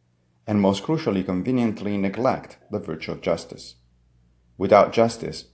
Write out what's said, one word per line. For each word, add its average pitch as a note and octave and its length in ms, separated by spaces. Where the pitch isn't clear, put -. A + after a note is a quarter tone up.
and G#2 160
most G2 220
crucially A2 420
conveniently G#2 720
neglect G2 640
the G#2+ 80
virtue D#2+ 340
of D#2 100
justice. - 560
Without G2 380
justice, A2+ 600